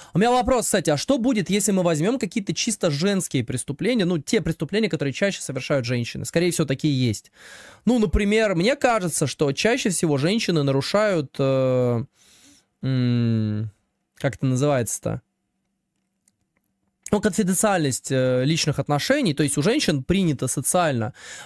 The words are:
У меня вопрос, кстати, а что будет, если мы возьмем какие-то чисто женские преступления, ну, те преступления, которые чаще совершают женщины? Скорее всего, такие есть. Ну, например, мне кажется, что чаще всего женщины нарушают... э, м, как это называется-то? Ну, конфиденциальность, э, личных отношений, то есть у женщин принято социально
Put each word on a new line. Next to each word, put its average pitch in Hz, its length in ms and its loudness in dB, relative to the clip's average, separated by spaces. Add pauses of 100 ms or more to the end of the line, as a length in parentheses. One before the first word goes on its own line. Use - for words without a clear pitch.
(120)
У 165 60 0
меня 233 120 4
вопрос, 247 360 2
кстати, 175 240 0
а 143 80 2
что - 180 0
будет, 214 320 -2
если 196 240 0
мы 185 100 2
возьмем 170 360 0
какие-то 196 340 -6
чисто 185 380 -2
женские 160 520 -2
преступления, 143 640 -4
ну, 175 140 0
те 190 240 -2
преступления, 170 480 -4
которые 139 240 -4
чаще 196 260 -2
совершают 131 460 -4
женщины? 120 400 -4
Скорее 175 240 0
всего, 165 160 0
такие 151 280 0 (140)
есть. - 240 -6 (540)
Ну, 247 120 4
например, 208 560 2
мне 214 220 2
кажется, 185 500 0
что 139 260 0
чаще 240 360 0
всего 156 300 0
женщины 170 440 0
нарушают... 151 760 0
э, 127 680 0 (800)
м, 117 880 0 (460)
как 135 200 -4
это - 80 -4
называется-то? 127 760 -2 (1900)
Ну, 208 80 4
конфиденциальность, 190 880 2
э, 127 340 2
личных 147 360 0
отношений, 160 520 0
то 151 120 0
есть 139 120 -2
у 147 60 2
женщин 185 400 2
принято 165 460 0
социально 139 680 0 (320)